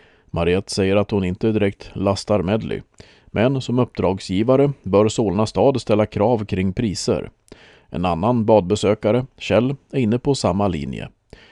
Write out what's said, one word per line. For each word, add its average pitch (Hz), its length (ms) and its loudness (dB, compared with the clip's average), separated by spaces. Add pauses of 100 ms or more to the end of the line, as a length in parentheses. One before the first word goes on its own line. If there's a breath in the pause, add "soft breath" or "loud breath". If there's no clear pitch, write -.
(320 soft breath)
Mariette 87 420 -2
säger 95 220 0
att 101 160 0
hon 101 120 0
inte 92 280 0
direkt 104 420 -2
lastar 98 480 0
Medley, 82 400 -4 (460 loud breath)
men 131 340 0
som 123 180 -2
uppdragsgivare 113 920 0 (120)
bör 101 240 4
Solna 107 380 0
stad 131 360 0
ställa 107 240 2
krav 107 400 0
kring 95 280 -2
priser. 101 560 -2 (600 loud breath)
En 87 160 -4
annan 104 400 0
badbesökare, 107 800 2 (120)
Kjell, 120 380 0 (160)
är 143 80 -4
inne 120 200 0
på 143 160 0
samma 101 320 0
linje. 71 420 -6 (420 loud breath)